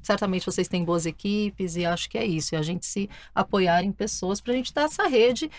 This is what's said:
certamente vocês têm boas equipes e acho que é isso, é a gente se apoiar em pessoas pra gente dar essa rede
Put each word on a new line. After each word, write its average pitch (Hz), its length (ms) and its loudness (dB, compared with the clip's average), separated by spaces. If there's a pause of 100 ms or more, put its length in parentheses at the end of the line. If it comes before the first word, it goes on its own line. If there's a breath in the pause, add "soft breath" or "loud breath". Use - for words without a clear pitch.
certamente 196 460 0
vocês 180 220 0
têm 175 160 0
boas 170 200 2
equipes 196 720 -2
e 175 80 0
acho 175 240 0
que - 80 -6
é 226 80 -2
isso, 160 300 -2
é 160 40 0
a 156 40 0
gente 170 240 -4
se 196 240 -4 (240 loud breath)
apoiar 180 500 4
em 196 80 0
pessoas 202 480 -4
pra 240 140 -2
gente 254 180 -2
dar 294 120 0
essa 311 220 0
rede 240 520 4